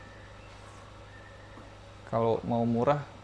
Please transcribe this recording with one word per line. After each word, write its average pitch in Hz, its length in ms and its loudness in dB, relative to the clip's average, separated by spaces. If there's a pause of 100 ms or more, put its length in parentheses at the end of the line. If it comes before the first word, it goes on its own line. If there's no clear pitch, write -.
(2000)
Kalau 113 320 4
mau 117 240 4
murah, 120 320 6 (240)